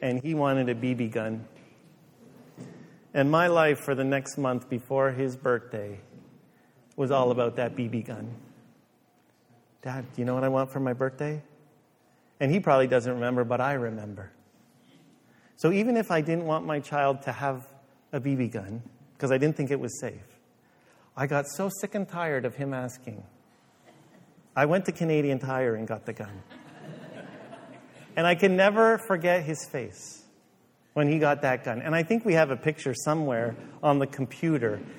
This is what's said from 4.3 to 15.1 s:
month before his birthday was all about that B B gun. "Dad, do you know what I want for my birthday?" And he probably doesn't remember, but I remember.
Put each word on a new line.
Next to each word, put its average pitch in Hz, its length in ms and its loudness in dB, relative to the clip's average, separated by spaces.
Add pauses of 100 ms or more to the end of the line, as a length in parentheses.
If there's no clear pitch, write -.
month 127 320 -2
before 135 420 0
his 127 260 -4
birthday 110 640 -4 (960)
was 135 140 0
all 127 200 4
about 120 240 0
that 120 220 -4
B 120 100 -2
B 113 140 -4
gun. 113 340 -10 (1500)
"Dad, 131 220 -8 (100)
do 127 80 -4
you 120 40 -2
know 127 100 0
what 127 80 0
I 135 60 4
want 135 240 0
for 139 80 -4
my 131 100 0
birthday?" 135 520 -4 (1000)
And 156 100 4
he 180 80 4
probably 135 280 4
doesn't 123 260 2
remember, 123 320 0
but 120 160 0
I 139 140 0
remember. 104 560 -8 (1200)